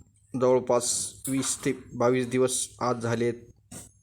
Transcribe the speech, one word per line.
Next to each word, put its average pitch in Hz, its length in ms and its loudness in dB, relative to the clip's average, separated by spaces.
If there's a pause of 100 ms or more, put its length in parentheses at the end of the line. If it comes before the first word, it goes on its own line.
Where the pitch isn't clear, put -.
(340)
जवळपास 123 520 2 (420)
वीस 135 360 -2
ते 139 80 0 (220)
बावीस 123 340 2
दिवस 127 400 0 (120)
आज 120 220 -2
झालेत. 117 320 0 (680)